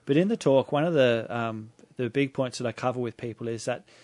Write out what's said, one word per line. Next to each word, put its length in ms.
But 100
in 120
the 100
talk, 340
one 120
of 100
the, 340
um, 420
the 120
big 240
points 260
that 80
I 60
cover 260
with 200
people 280
is 200
that 180